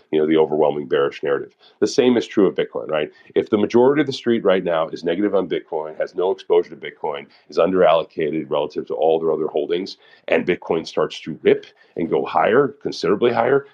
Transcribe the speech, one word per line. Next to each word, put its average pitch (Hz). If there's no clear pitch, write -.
you 78
know, 78
the 80
overwhelming 76
bearish 69
narrative. 69
The 110
same 123
is 104
true 98
of 87
Bitcoin, -
right? 76
If -
the 110
majority 127
of 147
the 135
street 117
right 95
now 82
is -
negative 92
on 92
Bitcoin, 78
has 78
no 92
exposure 87
to 80
Bitcoin, 73
is 95
underallocated 80
relative 73
to -
all 80
their 80
other 78
holdings, 82
and 82
Bitcoin 85
starts -
to 78
rip -
and 80
go 69
higher, 104
considerably 101
higher, 120